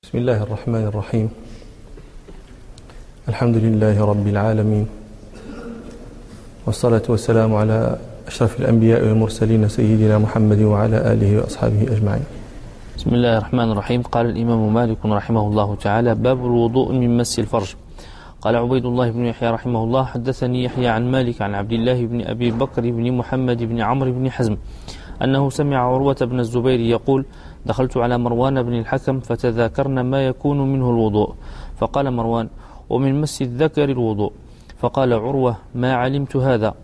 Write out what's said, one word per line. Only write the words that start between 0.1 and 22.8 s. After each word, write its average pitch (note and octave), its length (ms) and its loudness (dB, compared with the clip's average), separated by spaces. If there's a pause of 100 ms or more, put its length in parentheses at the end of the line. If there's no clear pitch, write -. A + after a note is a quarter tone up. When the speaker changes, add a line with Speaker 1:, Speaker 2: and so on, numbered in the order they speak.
Speaker 1:
بسم A#2+ 60 0
الله A#2+ 220 2
الرحمن A2 440 -2
الرحيم. G#2+ 420 -2 (2000)
الحمد A#2 280 2
لله G#2+ 480 4
رب G#2 220 2
العالمين. G#2+ 600 2 (1800)
والصلاة A2+ 440 2
والسلام A2 460 4
على A2 420 2 (300)
أشرف A#2 320 0
الأنبياء A2+ 440 6
والمرسلين A2 640 2
سيدنا G#2+ 500 4
محمد G#2+ 440 4
وعلى G#2+ 360 4 (140)
آله G#2+ 260 4
وأصحابه A2+ 460 0
أجمعين. G#2+ 400 0 (760)
Speaker 2:
بسم - 120 -2
الله A#2+ 280 4
الرحمن A2+ 340 0
الرحيم. A#2 300 0
قال A#2+ 240 0
الإمام A2+ 480 2
مالك A2+ 320 0
رحمه G#2+ 420 0
الله G#2 280 0
تعالى: A2 400 2
باب B2 300 0
الوضوء A#2+ 460 2
من A#2+ 260 2
مس A#2+ 220 -2
الفرج. G#2+ 360 -2 (680)
قال A2+ 140 2
عبيد A#2+ 300 0
الله A#2+ 260 0
بن A#2+ 140 -2
يحيى A#2 240 -2
رحمه A#2 340 -2
الله: B2+ 220 0
حدثني B2 580 -2
يحيى B2 240 -2
عن A#2+ 240 0
مالك B2+ 300 -2
عن G2+ 140 -4
عبد G2+ 160 -4
الله A#2 340 0
بن A#2 160 -4
أبي A#2 300 -2
بكر A#2+ 300 -2